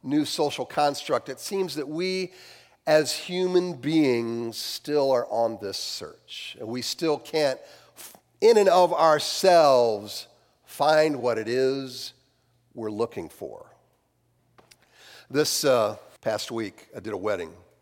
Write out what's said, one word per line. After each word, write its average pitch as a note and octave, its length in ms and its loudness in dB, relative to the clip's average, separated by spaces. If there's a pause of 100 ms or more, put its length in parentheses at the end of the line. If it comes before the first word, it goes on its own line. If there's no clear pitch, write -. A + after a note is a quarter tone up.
new D3 200 0
social C#3+ 400 -4
construct, C#3+ 640 -2
it C3 100 -14
seems F#3 360 -6
that C#3+ 120 -6
we F3+ 460 -6 (520)
as D#3 280 4
human F3+ 640 -2
beings A#2+ 800 0
still C#3 540 -2
are A#2+ 160 2
on A2+ 340 -2
this G2 160 -8
search. - 840 -14
And A2 80 -10
we B2 140 -6
still D3+ 360 -2
can't, C#3+ 400 -2 (840)
in A3 160 6
and G3+ 100 6
of F3 240 6
ourselves, D3 1400 4 (380)
find D3+ 560 2
what A#2 160 0
it G#2+ 100 -6
is C3 640 -4 (600)
we're A2 180 -8
looking G#2 380 -6
for. A1+ 360 -16 (1700)
This, C#3+ 320 0
uh, A#2 320 2 (240)
past G#2+ 320 -6
week, A2+ 420 -8
I B2 60 -14
did G#2 140 -10
a G2+ 40 -6
wedding F2+ 360 -4 (280)